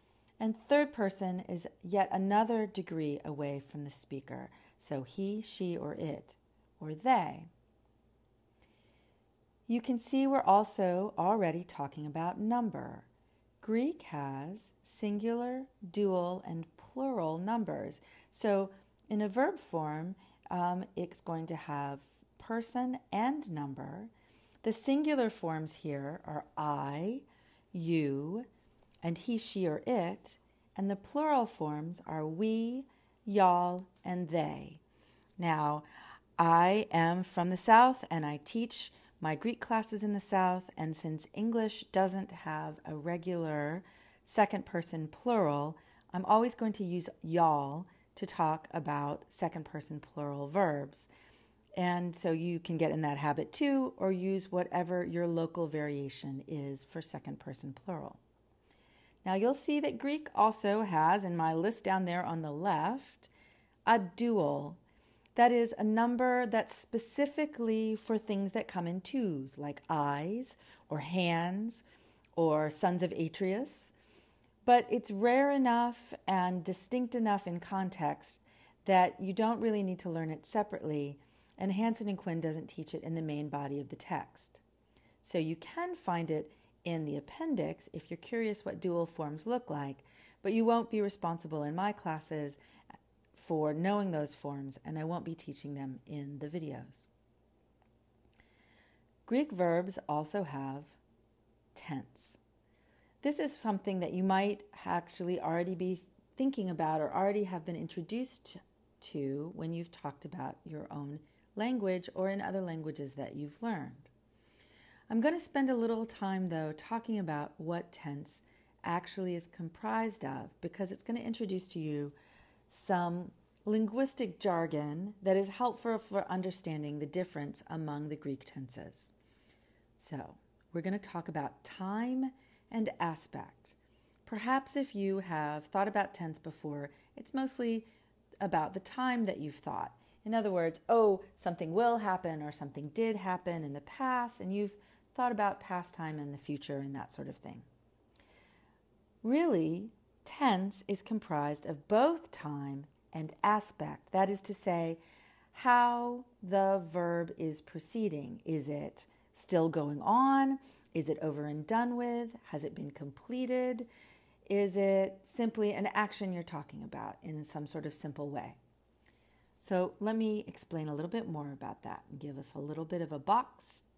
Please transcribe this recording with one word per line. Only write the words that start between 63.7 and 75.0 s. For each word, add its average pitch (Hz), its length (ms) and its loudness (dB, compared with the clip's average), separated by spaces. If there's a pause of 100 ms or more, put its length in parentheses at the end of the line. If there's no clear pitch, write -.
a 226 120 8
dual. 170 800 0 (600)
That 240 160 10
is 233 260 4
a 208 60 0
number 240 640 4
that's 220 280 0
specifically 233 1200 0
for 220 240 0
things 196 340 -2
that - 140 -2
come 175 220 -4
in 180 120 -2
twos, 170 560 -2
like 143 320 -6
eyes, 156 680 0 (320)
or 151 100 -2
hands, 175 840 0 (500)
or 151 360 4
sons 180 340 2
of 175 80 0
Atreus. 190 800 -2 (720)
But 240 260 10
it's 226 220 0